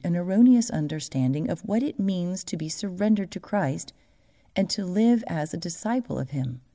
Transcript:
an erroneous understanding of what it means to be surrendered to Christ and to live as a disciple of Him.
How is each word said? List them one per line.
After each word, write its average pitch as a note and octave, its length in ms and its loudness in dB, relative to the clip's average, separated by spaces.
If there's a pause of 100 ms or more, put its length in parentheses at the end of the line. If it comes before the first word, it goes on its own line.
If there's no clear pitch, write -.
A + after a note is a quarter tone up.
an E3+ 100 0
erroneous A3+ 540 6
understanding D3+ 800 -2
of - 160 -4
what G#3+ 180 0
it - 160 -4
means F#3 460 -2
to - 100 -6
be D#3+ 140 -4
surrendered G3+ 600 0
to F3+ 100 -8
Christ E3+ 500 -2 (640)
and G3 140 2
to G3+ 160 -4
live A3 420 4
as D#3 260 -4
a F3 40 -4
disciple A3 600 -4
of C3 120 -4
Him. C3 320 -4 (140)